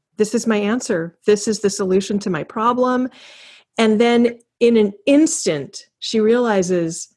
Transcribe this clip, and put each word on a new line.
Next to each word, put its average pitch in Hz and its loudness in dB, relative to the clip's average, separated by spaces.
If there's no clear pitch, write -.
This 214 0
is 233 -2
my 220 0
answer. 202 -4
This 208 2
is 208 -2
the 202 -2
solution 196 -2
to 202 -6
my 151 -4
problem. 247 -2
And 220 2
then 240 2
in 233 4
an 208 2
instant, 277 0
she - -4
realizes 190 0